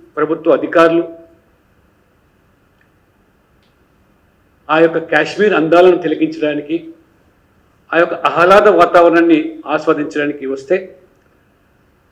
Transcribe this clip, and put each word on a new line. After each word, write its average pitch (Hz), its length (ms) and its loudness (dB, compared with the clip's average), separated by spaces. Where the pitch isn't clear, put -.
ప్రభుత్వ 156 400 -2
అధికారులు 165 460 0
ఆ 156 100 0
యొక్క 165 180 2
కాశ్మీర్ 165 560 -2
అందాలను 170 440 4
తిలకించడానికి, 156 960 -6
ఆ 160 60 2
యొక్క 170 140 0
ఆహ్లాద 180 540 2
వాతావరణాన్ని 170 720 4
ఆస్వాదించడానికి 147 800 -6
వస్తే 135 540 -8